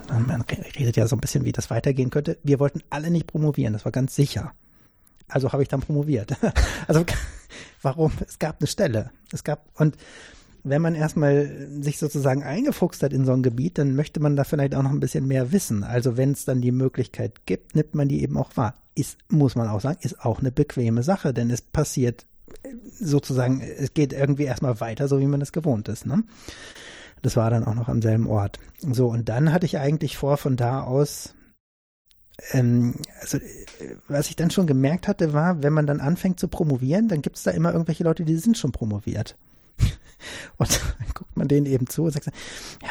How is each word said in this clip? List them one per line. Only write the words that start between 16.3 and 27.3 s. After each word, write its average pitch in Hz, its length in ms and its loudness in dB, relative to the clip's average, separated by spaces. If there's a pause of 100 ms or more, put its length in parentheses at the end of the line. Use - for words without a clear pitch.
es - 120 -6
dann 127 160 0
die 123 120 2
Möglichkeit 127 760 -2
gibt, - 300 -4
nimmt 151 180 0
man 143 140 2
die 143 140 0
eben 139 140 -2
auch - 200 -4
wahr. 117 180 0 (220)
Ist, - 200 -4 (120)
muss 147 260 4
man 117 140 0
auch 104 120 -2
sagen, 143 200 -2
ist - 240 -6
auch 110 160 0
eine 131 100 0
bequeme 120 540 0
Sache, 175 280 0
denn 117 180 0
es 123 120 -4
passiert 131 640 -2 (720)
sozusagen, 131 600 2
es - 340 -8
geht 143 180 2
irgendwie 143 300 2
erstmal 127 380 0
weiter, 113 260 -4
so 139 140 4
wie 139 80 4
man 143 120 2
es 139 120 -6
gewohnt 143 360 0
ist, - 160 -6
ne? 160 200 2 (1000)
Das - 140 0